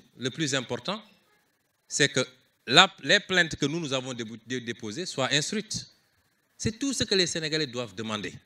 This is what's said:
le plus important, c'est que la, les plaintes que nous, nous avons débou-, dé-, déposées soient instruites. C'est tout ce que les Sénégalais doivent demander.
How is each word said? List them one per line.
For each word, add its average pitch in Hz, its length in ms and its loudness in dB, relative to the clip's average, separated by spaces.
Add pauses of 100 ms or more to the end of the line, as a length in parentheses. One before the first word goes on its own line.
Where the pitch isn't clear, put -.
(160)
le 123 140 -4
plus 139 240 -2
important, 135 480 -6 (840)
c'est - 220 2
que 127 180 0 (400)
la, 170 360 8
les 175 180 4
plaintes 175 360 2
que 147 100 0
nous, 151 140 -2
nous 143 120 -6
avons 131 220 -4
débou-, 113 320 -10
dé-, 127 140 -6
déposées 113 440 -8
soient 127 280 -2
instruites. - 560 -2 (680)
C'est 220 220 -4
tout 277 140 -2
ce 240 120 0
que 214 100 0
les 185 120 4
Sénégalais 156 400 -2
doivent 117 280 -6
demander. 104 400 -4 (120)